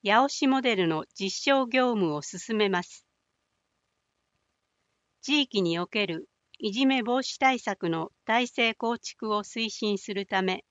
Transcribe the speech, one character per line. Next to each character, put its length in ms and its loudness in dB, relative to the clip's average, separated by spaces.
八 200 6
尾 60 2
市 180 0
モ 140 2
デ 140 0
ル 120 2
の 260 -2
実 400 -2
証 140 2
業 260 2
務 220 0
を 60 -4
進 360 -6
め 120 4
ま 140 0
す。 220 -18
地 220 2
域 180 0
に 160 0
お 100 -4
け 200 -2
る 200 -8
い 140 -4
じ 140 0
め 180 4
防 180 0
止 180 -10
対 200 4
策 300 -4
の 220 -4
体 220 0
制 260 0
構 240 -4
築 380 -6
を 80 -2
推 260 -6
進 280 -2
す 160 -8
る 120 -6
た 160 -2
め 300 -2